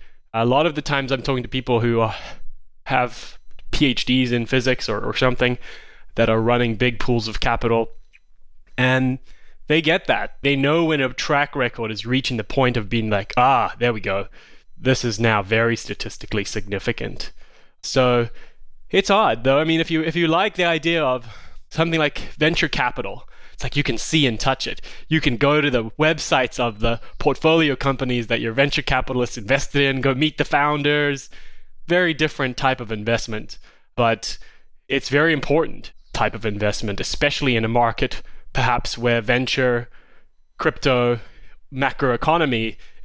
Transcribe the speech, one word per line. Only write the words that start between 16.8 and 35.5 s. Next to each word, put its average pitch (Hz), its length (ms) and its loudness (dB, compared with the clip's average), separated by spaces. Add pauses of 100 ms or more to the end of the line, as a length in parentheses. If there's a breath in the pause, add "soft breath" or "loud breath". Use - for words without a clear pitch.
So 123 460 2 (640 soft breath)
it's 190 200 2
odd, 175 320 4
though. 135 160 4
I 156 60 4
mean, 160 160 2
if 160 100 -2
you, 160 120 2
if 160 120 -2
you 165 140 2
like 180 260 2
the 180 100 0
idea 165 380 2
of 127 240 0 (440 loud breath)
something 165 280 0
like 147 200 0 (200)
venture 156 300 2
capital, 120 600 -2 (240 soft breath)
it's - 100 -8
like 127 140 -4
you 143 60 4
can 120 160 -2
see 151 280 2
and 110 120 0
touch - 280 0
it. - 140 -6 (280 loud breath)
You 156 120 2
can 123 160 2
go 143 240 4
to 143 100 2
the 117 280 0
websites 151 640 0
of 113 200 -2
the 117 200 2 (180 loud breath)
portfolio 156 560 4
companies 123 540 -2
that 117 120 0
your 113 120 -2
venture 139 300 2
capitalists 127 560 0
invested 135 440 0
in, 135 180 2
go 135 140 2
meet 143 240 0
the 139 60 0
founders. 147 880 0 (560 soft breath)
Very 175 280 2
different 139 420 -2
type 131 240 0
of 110 100 -8
investment, 110 680 -2 (360 soft breath)
but 117 440 0 (500 soft breath)
it's 131 200 -2
very 156 240 4
important - 600 0 (200)